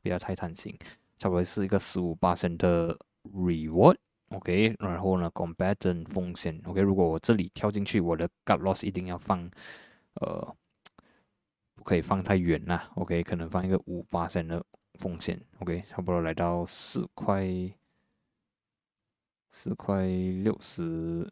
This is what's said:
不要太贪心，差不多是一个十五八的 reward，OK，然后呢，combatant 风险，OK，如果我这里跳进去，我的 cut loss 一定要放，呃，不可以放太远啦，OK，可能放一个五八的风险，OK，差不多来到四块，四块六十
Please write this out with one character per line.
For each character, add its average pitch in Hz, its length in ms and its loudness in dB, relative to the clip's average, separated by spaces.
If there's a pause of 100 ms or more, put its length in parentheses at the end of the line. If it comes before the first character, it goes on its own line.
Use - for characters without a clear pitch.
不 - 60 -6
要 90 100 0
太 - 160 -6
贪 87 220 -6
心， - 180 -10 (440)
差 - 100 -2
不 90 80 2
多 87 80 4
是 98 220 -2
一 - 20 -2
个 98 100 2
十 - 220 0
五 85 160 -2
八 87 180 4
的 85 640 2 (260)
reward，OK， 92 1600 2
然 90 220 -4
后 92 180 2
呢， 87 120 0
combatant 90 760 -2
风 90 260 -4
险， 82 300 -4
OK， 90 160 -2
如 98 160 6
果 92 100 4
我 80 140 2
这 - 140 4
里 95 200 0
跳 - 160 -2
进 101 140 -2
去， 104 160 0
我 85 160 2
的 82 100 0 (200)
cut 95 160 4
loss 95 240 0
一 107 40 0
定 92 180 -4
要 90 100 -6
放， 90 340 -2 (600)
呃， - 420 -6 (1200)
不 - 80 -20
可 - 100 0
以 87 80 4
放 95 220 -2
太 98 140 4
远 82 260 2
啦， 87 320 -2
OK， 87 260 0
可 87 140 -4
能 85 140 -6
放 92 180 -2
一 - 20 0
个 95 100 4
五 87 240 -8
八 85 260 -2
的 170 340 -4 (300)
风 87 260 -8
险， 87 180 -4 (220)
OK， 87 300 -4
差 - 80 -12
不 90 120 -4
多 87 120 2
来 80 120 -2
到 87 320 0
四 - 480 0
块， 98 320 0 (2000)
四 - 240 -6
块 - 320 0
六 92 540 0
十 165 720 -4